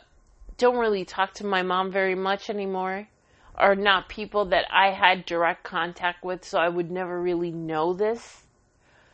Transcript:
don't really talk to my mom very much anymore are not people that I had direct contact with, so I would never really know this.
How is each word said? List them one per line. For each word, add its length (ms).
don't 220
really 260
talk 300
to 120
my 160
mom 280
very 240
much 340
anymore 600
are 180
not 340
people 380
that 240
I 220
had 340
direct 380
contact 600
with, 200
so 140
I 100
would 220
never 300
really 300
know 420
this. 520